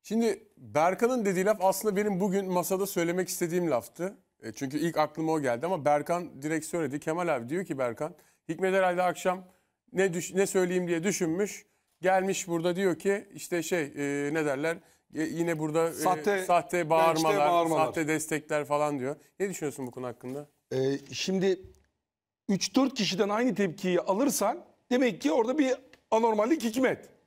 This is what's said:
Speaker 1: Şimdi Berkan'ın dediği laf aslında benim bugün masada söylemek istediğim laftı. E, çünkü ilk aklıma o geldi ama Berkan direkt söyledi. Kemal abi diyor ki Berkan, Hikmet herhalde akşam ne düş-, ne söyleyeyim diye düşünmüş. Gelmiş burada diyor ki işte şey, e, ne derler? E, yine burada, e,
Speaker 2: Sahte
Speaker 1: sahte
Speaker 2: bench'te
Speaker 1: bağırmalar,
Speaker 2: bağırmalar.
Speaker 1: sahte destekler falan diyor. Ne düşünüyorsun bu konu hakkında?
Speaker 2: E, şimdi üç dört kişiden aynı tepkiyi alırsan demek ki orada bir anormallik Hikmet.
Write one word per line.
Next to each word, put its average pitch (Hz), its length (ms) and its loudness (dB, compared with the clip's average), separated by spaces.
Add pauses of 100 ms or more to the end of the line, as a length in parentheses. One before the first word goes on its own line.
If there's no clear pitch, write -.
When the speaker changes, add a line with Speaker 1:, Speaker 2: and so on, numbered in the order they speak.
Speaker 1:
Şimdi 226 400 0 (140)
Berkan'ın 185 680 2
dediği 190 200 2
laf 214 160 4
aslında 190 340 2
benim 202 240 0
bugün 190 320 0
masada 185 360 0
söylemek 175 420 -2
istediğim 175 420 -2
laftı. 165 460 -4 (260)
E, 113 80 -8
çünkü 139 260 -6
ilk 160 200 -2
aklıma 160 340 -2
o 160 80 0
geldi 127 260 0
ama 170 200 -4
Berkan 147 560 0
direkt 156 240 -4
söyledi. 151 340 -4
Kemal 165 360 -2
abi 117 140 -6
diyor 180 160 -4
ki 139 120 -8
Berkan, 131 380 -4 (340)
Hikmet 185 240 0
herhalde 180 300 2
akşam 180 400 0 (500)
ne 180 200 2
düş-, 165 220 -6
ne 190 120 2
söyleyeyim 180 400 0
diye 170 160 0
düşünmüş. 190 600 -2 (360)
Gelmiş 190 460 2
burada 170 280 -2
diyor 180 240 0
ki 196 340 -2
işte 165 300 -4
şey, 165 200 0
e, 143 500 -2
ne 160 120 0
derler? 147 320 -2 (380)
E, 147 80 -4
yine 165 360 -2
burada, 156 300 0
e, - 40 -4
Speaker 2:
Sahte 185 500 0
Speaker 1:
sahte 175 340 2
Speaker 2:
bench'te 160 120 0
Speaker 1:
bağırmalar, 160 600 4
Speaker 2:
bağırmalar. 165 360 4
Speaker 1:
sahte 160 220 -2
destekler 151 580 -2
falan 147 340 0
diyor. 139 160 -4 (240)
Ne 196 100 0
düşünüyorsun 139 380 -6
bu 117 40 -10
konu 127 160 -8
hakkında? 131 400 -10 (260)
Speaker 2:
E, 131 40 0 (360)
şimdi 190 460 0 (880)
üç - 260 0
dört 262 180 4
kişiden 196 360 0
aynı 226 260 0
tepkiyi 180 440 0
alırsan 226 680 0 (260)
demek 247 300 2
ki 294 100 0
orada 254 260 2
bir 262 160 4 (380)
anormallik 226 520 2
Hikmet. 226 460 0 (180)